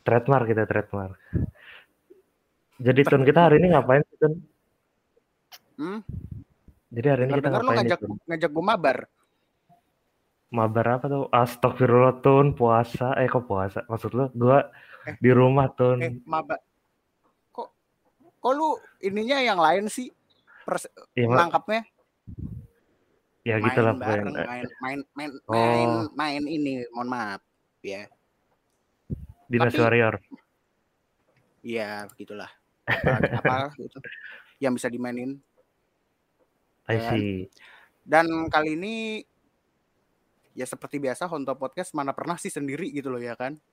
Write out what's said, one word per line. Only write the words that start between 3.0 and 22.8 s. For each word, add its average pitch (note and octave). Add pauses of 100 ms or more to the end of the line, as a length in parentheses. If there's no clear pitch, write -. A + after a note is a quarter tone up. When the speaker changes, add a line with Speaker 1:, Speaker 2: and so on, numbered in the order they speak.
Speaker 1:
Tun, C#3+
kita E3+
hari D3+
ini F3
ngapain C3
sih, -
Tun? D#3 (1400)
Speaker 2:
Hmm? F#3+ (880)
Speaker 1:
Jadi A#2
hari C3+
ini C#3+
kita C#3+
Speaker 2:
Dengar-dengar -
lu -
Speaker 1:
ngapain A#2
nih, A#2+
Speaker 2:
ngajak, -
Speaker 1:
Tun? G#2
Speaker 2:
ngajak E3
gua E3
mabar. E3+ (1500)
Speaker 1:
Mabar A2+ (100)
apa B2+
tuh? C#3
Astagfirullah, B2
Tun, C#3
puasa. A#2+
Eh, B2+
kok B2
puasa? G2
Maksud A2
lu, C3+
gua B2 (400)
Speaker 2:
Eh. D3
Speaker 1:
di A#2+
rumah, B2+
Tun. B2+
Speaker 2:
Eh, B2
mabar. D#3 (960)
Kok, - (720)
kok B3
lu D#4 (240)
ininya A3
yang G3+
lain E3+
sih? B3 (560)
Pers-, - (240)
Speaker 1:
Iya, A#2+
Mak. B2
Speaker 2:
nangkapnya? E3+ (1600)